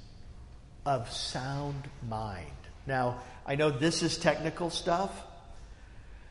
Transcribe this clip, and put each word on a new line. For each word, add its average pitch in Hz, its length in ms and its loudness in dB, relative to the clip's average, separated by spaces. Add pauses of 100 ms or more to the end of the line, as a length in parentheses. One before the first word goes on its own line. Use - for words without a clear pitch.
(840)
of 127 260 2
sound 139 800 -2 (180)
mind. 107 400 -2 (400)
Now, 127 340 2 (240)
I 139 100 2
know 151 140 8
this 156 320 4
is 165 160 4
technical 160 520 4
stuff, 175 420 2 (1200)